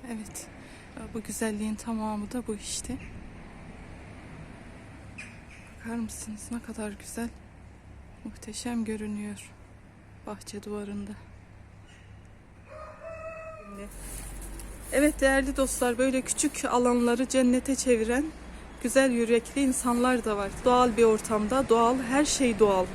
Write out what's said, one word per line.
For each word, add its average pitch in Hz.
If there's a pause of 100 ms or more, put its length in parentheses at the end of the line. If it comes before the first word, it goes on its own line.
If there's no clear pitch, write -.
(100)
Evet, 214 (680)
bu 220
güzelliğin 214
tamamı 214
da 247
bu 220
işte. - (2750)
Bakar 226
mısınız 220 (100)
ne 233
kadar 214
güzel, 233 (960)
muhteşem 226
görünüyor 208 (760)
bahçe 202
duvarında. 202 (3750)
Evet 294
değerli 269
dostlar, 247
böyle 262
küçük -
alanları 247
cennete 254
çeviren 240 (580)
güzel 269
yürekli 233
insanlar 247
da 214
var. 196 (140)
Doğal 247
bir 233
ortamda, 220
doğal, 233
her 269
şey 240
doğal. 190